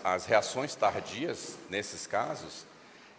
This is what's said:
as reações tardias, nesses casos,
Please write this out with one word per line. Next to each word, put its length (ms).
as 240
reações 480
tardias, 840
nesses 340
casos, 600